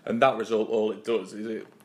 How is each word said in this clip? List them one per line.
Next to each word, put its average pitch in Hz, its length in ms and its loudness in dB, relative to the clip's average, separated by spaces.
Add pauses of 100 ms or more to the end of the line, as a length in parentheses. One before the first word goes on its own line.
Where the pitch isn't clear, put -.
And 117 160 -2
that 131 160 6
result, 110 320 0
all 107 220 2
it 98 120 -10
does 104 300 -2
is 107 120 -10
it, 113 220 -8 (180)